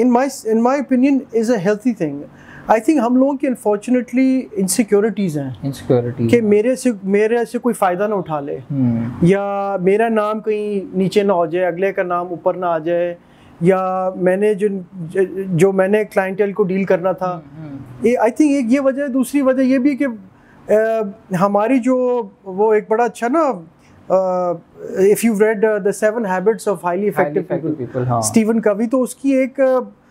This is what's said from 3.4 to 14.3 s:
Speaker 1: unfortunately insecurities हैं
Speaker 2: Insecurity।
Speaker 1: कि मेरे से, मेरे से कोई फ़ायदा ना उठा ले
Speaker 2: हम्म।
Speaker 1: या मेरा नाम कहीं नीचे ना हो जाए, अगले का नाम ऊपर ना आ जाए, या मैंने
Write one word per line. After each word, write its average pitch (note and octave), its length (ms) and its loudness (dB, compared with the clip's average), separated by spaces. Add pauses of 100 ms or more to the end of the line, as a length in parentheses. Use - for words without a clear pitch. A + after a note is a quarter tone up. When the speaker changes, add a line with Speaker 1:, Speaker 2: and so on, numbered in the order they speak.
Speaker 1:
unfortunately B3 920 0 (220)
insecurities G3+ 760 0
हैं C#3 340 -6
Speaker 2:
Insecurity। A#2+ 600 -2
Speaker 1:
कि A#2+ 100 6
मेरे G#3 340 2
से, B3 180 0 (100)
मेरे G#3+ 420 2
से A#3+ 140 -6
कोई A#3 140 0
फ़ायदा F#3+ 340 0
ना G#3+ 80 -2
उठा D#3 240 -4
ले D3 180 -8
Speaker 2:
हम्म। B2 720 0
Speaker 1:
या G3 500 0
मेरा G3+ 320 2
नाम G#3+ 300 0
कहीं G#3 420 -4 (140)
नीचे F#3+ 280 2
ना G3 100 2
हो E3+ 140 2
जाए, F3+ 160 -2
अगले F3+ 280 0
का F#3+ 120 -2
नाम F3+ 240 -2
ऊपर F3+ 280 -2
ना F3+ 120 -4
आ E3+ 120 0
जाए, F3 380 -2 (460)
या F#3 540 0
मैंने F#3+ 380 0